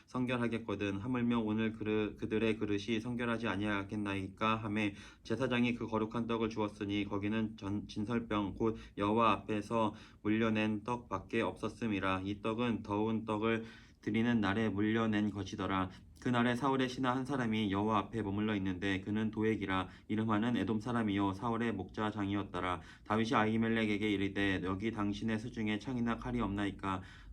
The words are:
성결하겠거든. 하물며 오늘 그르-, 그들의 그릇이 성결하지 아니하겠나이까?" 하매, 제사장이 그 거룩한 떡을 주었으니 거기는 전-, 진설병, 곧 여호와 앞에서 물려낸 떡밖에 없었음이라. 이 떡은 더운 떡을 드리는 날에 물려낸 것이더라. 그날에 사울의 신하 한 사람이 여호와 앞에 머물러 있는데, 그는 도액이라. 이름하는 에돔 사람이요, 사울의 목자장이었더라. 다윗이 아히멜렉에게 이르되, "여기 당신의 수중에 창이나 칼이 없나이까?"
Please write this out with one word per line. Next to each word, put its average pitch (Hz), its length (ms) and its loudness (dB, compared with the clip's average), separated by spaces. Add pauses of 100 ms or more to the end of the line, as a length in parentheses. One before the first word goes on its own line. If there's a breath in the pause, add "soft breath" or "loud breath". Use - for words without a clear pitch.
성결하겠거든. 117 920 -2
하물며 120 420 2
오늘 110 320 2
그르-, 107 460 0
그들의 110 380 2
그릇이 107 440 0
성결하지 117 480 -2
아니하겠나이까?" 101 1120 -2
하매, 104 320 0 (300 loud breath)
제사장이 120 500 2
그 117 140 -6
거룩한 110 400 -2
떡을 113 220 0
주었으니 104 540 -2
거기는 104 520 -2
전-, 101 320 -4
진설병, 107 680 -2
곧 113 220 0 (180 loud breath)
여호와 107 360 4
앞에서 107 600 0 (300 loud breath)
물려낸 107 640 2
떡밖에 117 560 -4
없었음이라. 95 840 -2
이 101 180 -4
떡은 113 420 0
더운 107 400 0
떡을 113 400 0 (380 loud breath)
드리는 113 380 4
날에 107 280 2
물려낸 107 640 2
것이더라. 95 600 -2 (300 loud breath)
그날에 120 360 4
사울의 131 320 2
신하 127 260 0
한 131 120 0
사람이 110 440 2
여호와 107 280 4
앞에 104 240 -2
머물러 104 340 0
있는데, 95 460 0
그는 107 280 0
도액이라. 98 580 0 (200 loud breath)
이름하는 110 480 2
에돔 104 240 2
사람이요, 101 540 2
사울의 113 400 0
목자장이었더라. 98 1080 -2 (260 loud breath)
다윗이 113 280 2
아히멜렉에게 110 760 2
이르되, 98 540 2
"여기 95 260 0
당신의 107 480 -2
수중에 110 400 -2
창이나 120 380 -2
칼이 117 240 -4
없나이까?" 98 640 -2 (300 loud breath)